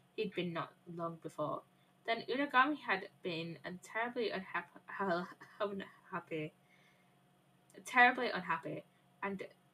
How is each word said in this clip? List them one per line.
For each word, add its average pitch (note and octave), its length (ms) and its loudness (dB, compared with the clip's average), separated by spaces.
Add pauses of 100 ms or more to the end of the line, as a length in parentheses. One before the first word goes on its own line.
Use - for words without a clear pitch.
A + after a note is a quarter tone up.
(140)
he'd G3+ 200 -2
been F3 180 -2
not D#3+ 200 -4 (240)
long E3+ 260 -4
before. - 400 -2 (440)
Then A3+ 220 0
Unagami C#4 500 4
had F#3+ 300 0 (160)
been E3 400 -4
a - 60 -4 (120)
terribly A#3 480 0
unhap-, - 960 -2 (220)
<laughs> - 120 -20
unhappy, F3+ 920 -4 (1300)
terribly B3 460 6
unhappy, F3 540 -4 (380)
and, G3 200 -4 (320)